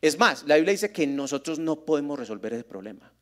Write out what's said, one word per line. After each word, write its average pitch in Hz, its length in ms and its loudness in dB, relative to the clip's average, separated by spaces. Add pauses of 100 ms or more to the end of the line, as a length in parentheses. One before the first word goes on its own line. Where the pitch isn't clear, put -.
Es 151 180 2
más, 185 260 4
la 147 120 6
Biblia 165 160 4
dice 202 200 -2
que 160 120 0
en 139 120 -2
nosotros 139 420 -4
no 156 260 -4
podemos 143 340 -2
resolver 110 340 -8
ese 117 120 -8
problema - 580 -16